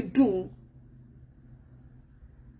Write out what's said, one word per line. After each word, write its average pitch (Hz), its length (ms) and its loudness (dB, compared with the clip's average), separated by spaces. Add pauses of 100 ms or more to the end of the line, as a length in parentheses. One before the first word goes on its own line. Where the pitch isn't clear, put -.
(120)
dùn. 214 380 2 (2000)